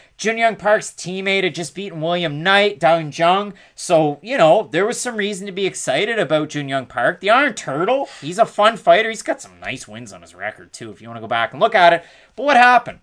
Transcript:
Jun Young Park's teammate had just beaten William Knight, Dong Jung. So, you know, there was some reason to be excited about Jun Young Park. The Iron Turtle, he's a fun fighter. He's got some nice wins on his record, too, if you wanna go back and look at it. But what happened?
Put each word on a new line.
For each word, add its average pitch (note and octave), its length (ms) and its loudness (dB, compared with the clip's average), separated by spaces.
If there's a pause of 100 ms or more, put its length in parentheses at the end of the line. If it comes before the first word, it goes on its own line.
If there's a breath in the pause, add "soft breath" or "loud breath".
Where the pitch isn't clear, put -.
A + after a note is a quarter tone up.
(180 soft breath)
Jun A3+ 220 -4
Young A3+ 160 2
Park's G3+ 340 0
teammate F#3+ 540 -4
had F3 100 -2
just E3 220 -10
beaten E3+ 260 -10
William D#3+ 400 -4
Knight, G3+ 380 2
Dong D#3+ 340 2
Jung. F#3+ 400 0 (220 soft breath)
So, D#3 480 0
you A#3+ 120 -6
know, F3+ 360 4
there F3 140 0
was A3+ 140 -4
some A#3+ 160 -8
reason G3+ 300 -6
to G3+ 60 -10
be F#3 160 -2
excited G3 500 -4
about D3+ 320 0
Jun D3 180 -8
Young C3+ 200 -6
Park. F3 320 -2
The F#3+ 100 -2
Iron C4 240 2
Turtle, F#3+ 560 -4 (100)
he's F3 200 -4
a - 80 2
fun G#3 300 2
fighter. A3 320 4
He's A3+ 120 -10
got - 200 -6
some F2+ 180 -20
nice G#2+ 280 -12
wins A2 240 -16
on F2 120 -20
his E2+ 100 -20
record, F#2 400 -12
too, A2+ 160 -14
if G2+ 140 -18
you A2+ 40 -18
wanna A#2 140 -14
go A2 60 -12
back A2+ 240 -2
and C3 100 -12
look A3 140 4
at E3+ 180 6
it. E3 100 0 (320 loud breath)
But A#3+ 80 -10
what C#4+ 140 4
happened? A#3+ 460 4